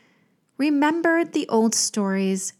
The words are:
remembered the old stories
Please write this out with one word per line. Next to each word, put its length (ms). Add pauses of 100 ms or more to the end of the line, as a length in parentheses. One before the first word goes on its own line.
(560)
remembered 760
the 160
old 240
stories 840